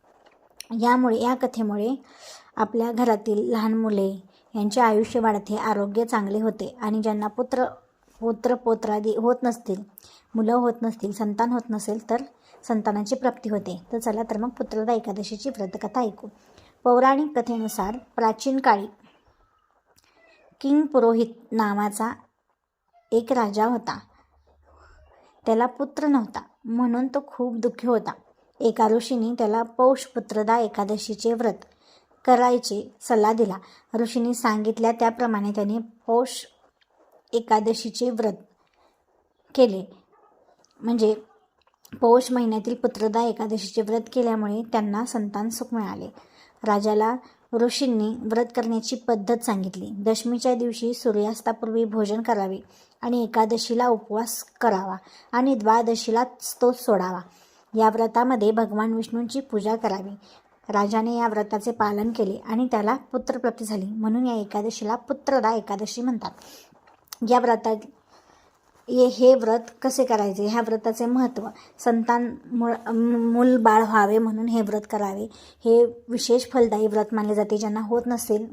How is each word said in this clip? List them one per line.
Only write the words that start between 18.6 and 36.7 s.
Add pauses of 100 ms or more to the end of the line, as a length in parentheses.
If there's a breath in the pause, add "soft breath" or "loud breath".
किंग
पुरोहित (240)
नावाचा (1000)
एक
राजा
होता. (1500 soft breath)
त्याला
पुत्र
नव्हता (240)
म्हणून
तो
खूप
दुःखी
होता. (480)
एका
ऋषीने
त्याला
पौष
पुत्रदा
एकादशीचे
व्रत (600 soft breath)
करायचे
सल्ला
दिला. (380 loud breath)
ऋषीने
सांगितल्या
त्याप्रमाणे
त्याने (300)
पौष (880)